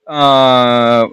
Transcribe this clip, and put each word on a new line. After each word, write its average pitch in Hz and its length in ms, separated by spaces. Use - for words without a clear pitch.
ఆ, 127 1040